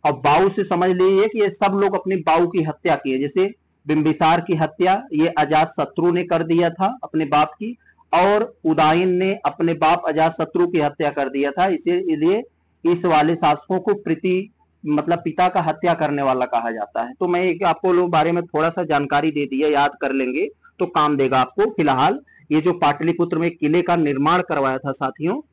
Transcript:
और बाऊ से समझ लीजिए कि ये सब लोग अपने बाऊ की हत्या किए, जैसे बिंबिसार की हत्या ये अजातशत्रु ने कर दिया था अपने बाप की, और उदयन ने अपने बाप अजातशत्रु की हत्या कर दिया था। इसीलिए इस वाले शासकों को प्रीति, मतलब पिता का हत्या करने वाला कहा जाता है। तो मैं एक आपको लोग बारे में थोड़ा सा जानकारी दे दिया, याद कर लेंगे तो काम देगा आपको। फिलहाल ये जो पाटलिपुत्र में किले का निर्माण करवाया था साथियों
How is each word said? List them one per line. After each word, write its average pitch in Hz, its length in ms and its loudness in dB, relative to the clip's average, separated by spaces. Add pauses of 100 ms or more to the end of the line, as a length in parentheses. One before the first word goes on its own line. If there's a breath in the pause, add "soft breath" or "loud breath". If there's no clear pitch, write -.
और 151 80 2
बाऊ 147 360 4
से 196 160 -2
समझ 185 260 0
लीजिए 190 380 4
कि 214 120 -4
ये 202 100 2
सब 196 240 -2
लोग 196 200 2
अपने 190 220 -2
बाऊ 165 300 2
की 170 160 -2
हत्या 160 340 -2
किए, 131 220 -4
जैसे 185 360 0 (320)
बिंबिसार 156 540 2
की 170 140 -4
हत्या 180 480 0 (100)
ये 156 160 2
अजातशत्रु 156 840 0
ने 180 120 -2
कर 165 180 -2
दिया 165 280 0
था 190 340 -4
अपने 160 200 -4
बाप 147 240 0
की, 233 280 -12 (380 soft breath)
और 202 500 2
उदयन 160 440 2
ने 185 260 0
अपने 165 400 -2
बाप 160 340 2
अजातशत्रु 165 580 0
की 175 140 0
हत्या 147 300 -2
कर 139 180 -4
दिया 139 220 -2
था। 175 160 0
इसीलिए 175 760 0 (500)
इस 175 120 -2
वाले 160 320 2
शासकों 170 440 0
को 202 140 0
प्रीति, 185 560 -2 (360)
मतलब 151 320 0
पिता 170 300 0
का 180 120 0
हत्या 160 340 -2
करने 143 280 -2
वाला 127 240 0
कहा 117 240 -2
जाता 110 320 -6
है। 123 180 -8
तो 180 80 -2
मैं 175 140 0
एक 180 220 -2
आपको 180 280 0
लोग 175 180 2
बारे 160 220 2
में 175 140 -4
थोड़ा 160 240 -2
सा 170 140 -6
जानकारी 143 460 -2
दे 143 160 -4
दिया, 135 220 -2
याद 143 220 2 (100)
कर 135 120 -4
लेंगे 135 360 -4 (300 soft breath)
तो 180 80 -2
काम 147 300 0
देगा 131 240 2
आपको। 202 300 0
फिलहाल 156 500 0 (320 soft breath)
ये 156 80 2
जो 175 120 0
पाटलिपुत्र 170 680 -2
में 170 180 -2
किले 156 260 0
का 175 140 0
निर्माण 151 460 0
करवाया 135 360 -2
था 135 140 -6
साथियों 151 480 -6 (120)